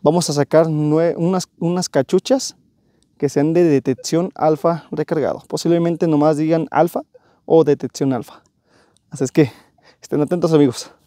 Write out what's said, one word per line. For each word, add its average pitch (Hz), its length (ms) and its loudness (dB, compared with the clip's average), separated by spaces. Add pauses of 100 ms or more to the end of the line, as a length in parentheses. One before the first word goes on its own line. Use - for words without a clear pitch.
vamos 160 280 0
a 151 40 -4
sacar 156 340 2
nue-, 156 480 0
unas, 180 320 -2 (120)
unas 175 280 -4
cachuchas - 720 -2 (600)
que 143 120 -2
sean 151 240 0
de 175 100 4
detección 151 720 0
alfa 156 560 -2
recargado. 151 560 -4
Posiblemente 170 600 -2
nomás 151 280 2
digan 160 360 -2
alfa 165 320 0 (420)
o 160 180 4
detección 139 480 -2
alfa. - 320 -8 (680)
Así - 140 -8
es 131 80 -6
que 147 180 2 (520)
estén - 180 -6
atentos, 160 320 -2
amigos. 147 400 2 (160)